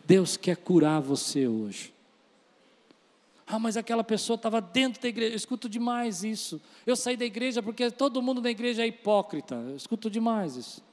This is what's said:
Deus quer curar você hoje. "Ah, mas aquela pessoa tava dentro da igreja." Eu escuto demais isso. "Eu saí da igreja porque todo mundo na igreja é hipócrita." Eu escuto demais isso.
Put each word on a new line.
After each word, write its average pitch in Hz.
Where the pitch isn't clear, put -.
Deus 185
quer 175
curar 156
você 135
hoje. 110
"Ah, 214
mas 226
aquela 226
pessoa 220
tava 226
dentro 247
da 247
igreja." 233
Eu 220
escuto 247
demais 233
isso. 208
"Eu 247
saí 247
da 240
igreja 233
porque 233
todo 262
mundo 247
na 240
igreja 233
é 233
hipócrita." 202
Eu 123
escuto 220
demais 214
isso. -